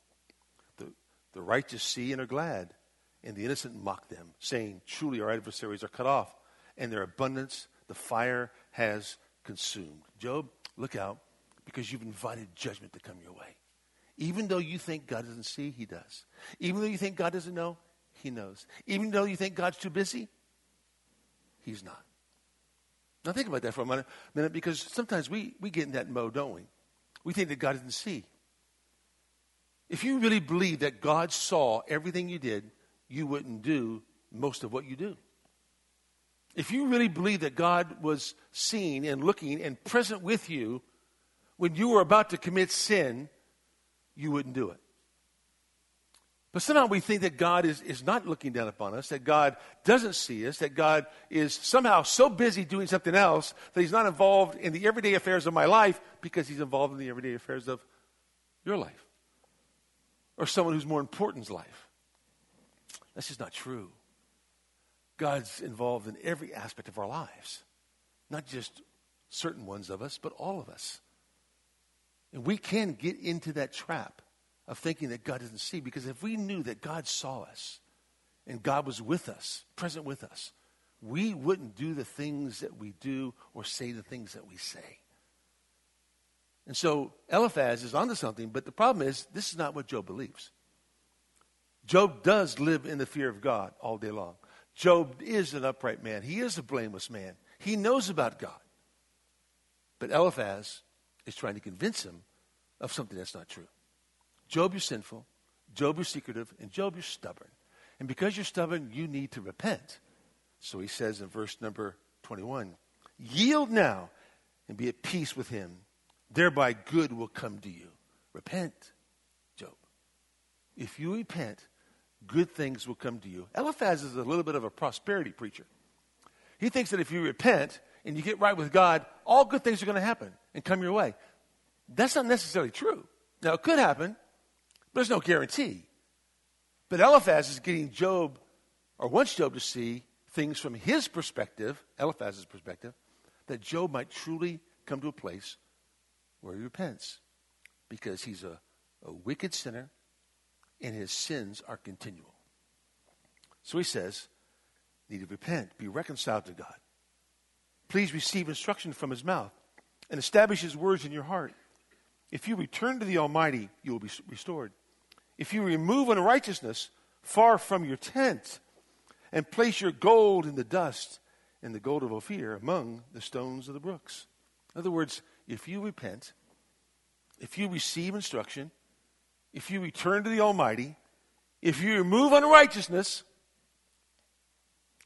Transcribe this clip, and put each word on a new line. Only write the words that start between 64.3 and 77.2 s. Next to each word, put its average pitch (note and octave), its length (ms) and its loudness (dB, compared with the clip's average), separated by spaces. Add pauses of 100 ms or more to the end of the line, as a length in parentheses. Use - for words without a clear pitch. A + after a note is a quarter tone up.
God's C#3+ 440 -4
involved A#2+ 460 -4
in A2 140 -12
every E3 320 -8
aspect - 360 -14
of G2+ 100 -14
our G2+ 80 -6
lives, - 560 -12 (680)
not D3+ 160 -10
just B2+ 360 -14 (480)
certain - 360 -8
ones F#2+ 240 -12
of F#2+ 120 -10
us, C#3 200 -12
but - 120 -10
all F#3+ 260 -8
of B2+ 80 -14
us. - 320 -14 (1300)
And B2+ 120 -10
we G3+ 120 0
can G3+ 360 -2
get D#3 260 -6
into E3+ 340 -6
that C#3 180 -4
trap - 500 -10 (460)
of B2 100 -12
thinking D#3 320 -6
that A#2 140 -10
God C3 160 -6
doesn't A2+ 200 -14
see, - 200 -8
because B2+ 260 -10
if B2+ 160 -10
we A3 140 -6
knew G3 280 -4
that A2+ 180 -8
God D#3 260 -8
saw C3 360 -6